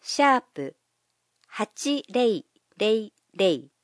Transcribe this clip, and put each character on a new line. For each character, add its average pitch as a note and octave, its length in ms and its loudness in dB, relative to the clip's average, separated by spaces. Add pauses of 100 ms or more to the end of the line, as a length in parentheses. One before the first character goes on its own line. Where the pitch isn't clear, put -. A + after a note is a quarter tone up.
シ - 220 -2
ャ C4+ 140 6
ー A#3+ 60 -2 (100)
プ C#3 220 -12 (720)
八 - 600 -6
零 A3 360 0 (320)
零 G#3+ 340 -2 (220)
零。 E3+ 360 0 (140)